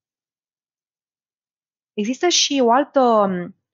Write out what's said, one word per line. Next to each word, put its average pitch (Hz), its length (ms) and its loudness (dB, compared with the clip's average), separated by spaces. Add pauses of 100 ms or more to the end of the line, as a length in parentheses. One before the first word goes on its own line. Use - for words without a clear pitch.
(1900)
Există 247 340 -4
și 294 360 0
o 226 80 2
altă, 277 300 0
um, 196 540 0 (180)